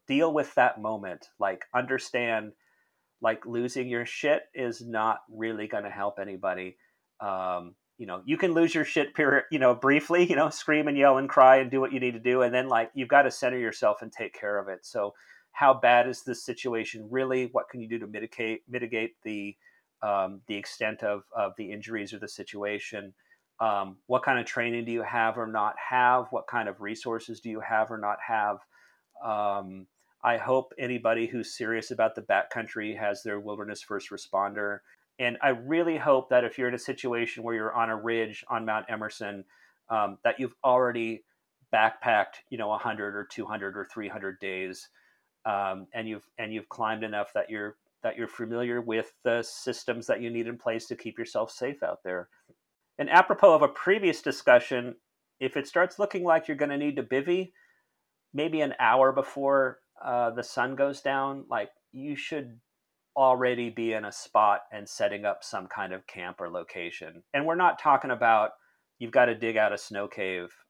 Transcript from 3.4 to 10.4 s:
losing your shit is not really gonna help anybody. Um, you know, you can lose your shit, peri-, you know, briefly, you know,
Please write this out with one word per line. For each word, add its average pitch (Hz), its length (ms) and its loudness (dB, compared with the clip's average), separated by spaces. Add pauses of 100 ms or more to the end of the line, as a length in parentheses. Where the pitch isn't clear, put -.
losing 123 440 -4
your 120 180 -2
shit - 380 0 (100)
is 120 260 -4
not 113 380 0 (100)
really 110 380 -6
gonna 104 240 -6
help 101 280 -6
anybody. 95 580 -6 (440)
Um, 92 540 -4 (240)
you 113 80 -14
know, 92 180 -8
you 147 140 -2
can 175 160 0
lose 165 200 4
your 156 100 0
shit, - 280 -2
peri-, 143 380 4
you 156 80 0
know, 127 160 6
briefly, 151 540 4
you 170 80 2
know, 147 140 4